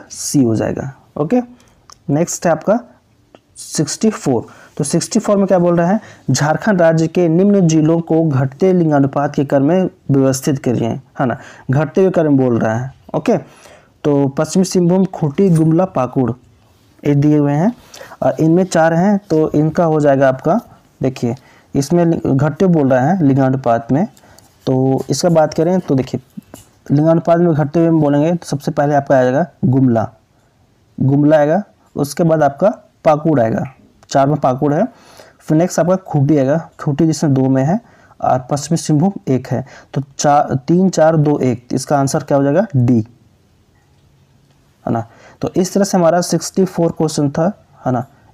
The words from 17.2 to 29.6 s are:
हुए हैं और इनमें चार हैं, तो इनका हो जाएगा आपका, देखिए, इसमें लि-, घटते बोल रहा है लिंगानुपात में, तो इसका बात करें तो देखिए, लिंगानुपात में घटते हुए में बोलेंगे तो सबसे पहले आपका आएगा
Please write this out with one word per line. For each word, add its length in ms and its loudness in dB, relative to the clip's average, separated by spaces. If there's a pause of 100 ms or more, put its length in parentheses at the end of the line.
हुए 140 0
हैं 200 0 (500)
और 180 0
इनमें 240 2
चार 300 0
हैं, 240 2 (120)
तो 200 0
इनका 340 0
हो 160 0
जाएगा 280 2
आपका, 320 -2 (420)
देखिए, 320 -4 (400)
इसमें 300 0
लि-, 220 0
घटते 400 0
बोल 220 2
रहा 180 2
है 200 0
लिंगानुपात 680 0
में, 140 0 (600)
तो 440 0
इसका 180 -2
बात 260 2
करें 260 0
तो 140 -2
देखिए, 260 -4 (680)
लिंगानुपात 480 2
में 160 2
घटते 260 0
हुए 100 2
में 100 2
बोलेंगे 340 0
तो 120 -8
सबसे 240 -6
पहले 240 0
आपका 220 0
आएगा 300 0 (180)